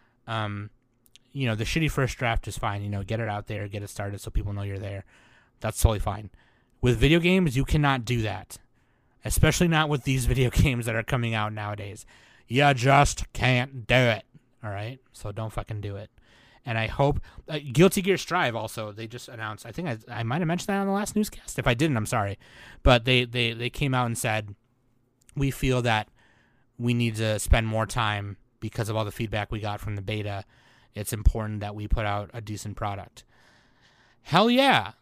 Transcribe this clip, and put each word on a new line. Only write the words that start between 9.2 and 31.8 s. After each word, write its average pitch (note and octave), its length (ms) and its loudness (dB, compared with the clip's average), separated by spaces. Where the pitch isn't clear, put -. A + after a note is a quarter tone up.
especially D#3+ 440 4
not D#3 200 2
with D3 160 -2
these C3 220 0
<laughs> B2 80 2
video B2 160 4
games A#2+ 380 2
that A2+ 80 -2
are A2+ 80 0
coming A#2 300 -2
out G#2+ 200 -2
nowadays. G#2 520 -10
You C#3+ 260 6
just C3+ 600 4
can't B2+ 520 0
do - 80 2
it, A#2+ 300 4
all G#2+ 80 -8
right? A2 280 -8
So - 180 -10
don't A2 220 -8
fucking G#2+ 260 -8
do G2+ 160 -8
it. G#2 140 -14
And A#2 120 -4
I A2 100 0
hope, C#3+ 340 2
uh, D3+ 120 -6
Guilty F#3 300 6
Gear F3+ 160 2
Strive C3 380 0
also, A2 360 -6
they A2 160 -10
just A#2+ 220 -14
announced, A2 360 -10
I A#2 60 -14
think E3+ 160 -6
I, A#2 100 -4
I A2 140 -6
might B2 160 -2
have E3 80 0
mentioned F3 200 -2
that G3 140 0
on G3 60 0
the G3 60 0
last G3+ 220 -4
newscast. - 440 -4
If - 80 0
I A#2+ 80 4
didn't, D3 200 2
I'm G#2+ 100 0
sorry. G2+ 340 -2
But B2 220 8
they, B2+ 180 6
they, A#2 300 -2
they A#2 160 -6
came C3+ 240 -2
out B2+ 140 2
and A#2 100 -2
said, G#2+ 360 -2
"We C#3 160 0
feel B2+ 320 0
that A2 260 2
we A#2+ 160 0
need A#2 240 0
to G#2+ 220 0
spend A2+ 280 2
more A2 180 0
time G2+ 520 -4
because A2 300 -6
of A2 60 -4
all A2 100 0
the G2+ 60 -6
feedback G#2+ 400 -6
we A2+ 80 -6
got G#2 200 -6
from G#2+ 160 -8
the G2+ 60 -8
beta. G2+ 420 -6
It's G#2 180 -6
important G#2+ 460 -2
that G#2 160 -8
we G#2 120 -8